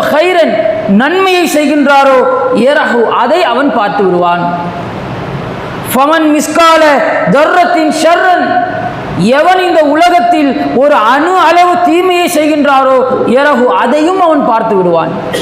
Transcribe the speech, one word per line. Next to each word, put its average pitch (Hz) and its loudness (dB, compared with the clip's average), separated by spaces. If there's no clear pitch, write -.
ஹைரன், 330 2
நன்மையை 349 2
செய்கின்றாரோ, 277 2
யரஹு, 240 0
அதை 247 0
அவன் 254 -2
பார்த்து 202 -2
விடுவான். 175 0
"ஃபமன் 311 2
மிஸ்கால 320 2
தர்ரத்தின் 330 2
ஷர்ரன்", 359 2
எவன் 294 2
இந்த 349 0
உலகத்தில் 320 2
ஒரு 285 2
அணு 269 0
அளவு 349 2
தீமையை 349 0
செய்கின்றாரோ, 277 2
யரஹு, 254 2
அதையும் 294 0
அவன் 320 0
பார்த்து 220 -2
விடுவான். 175 0